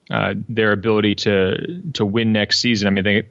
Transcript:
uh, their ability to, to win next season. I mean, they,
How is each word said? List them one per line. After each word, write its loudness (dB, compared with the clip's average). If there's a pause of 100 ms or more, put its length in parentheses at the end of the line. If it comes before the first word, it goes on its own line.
uh, 0 (160)
their 2
ability 2
to, 0 (120)
to -2
win 0
next 0
season. 0
I 4
mean, 0
they, 2